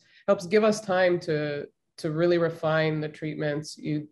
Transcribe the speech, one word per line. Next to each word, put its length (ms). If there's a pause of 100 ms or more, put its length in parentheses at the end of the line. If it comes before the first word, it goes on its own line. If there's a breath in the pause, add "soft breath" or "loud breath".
(280 soft breath)
helps 180
give 160
us 180
time 400
to, 460 (300)
to 160
really 260
refine 640
the 80
treatments. 680
You, 360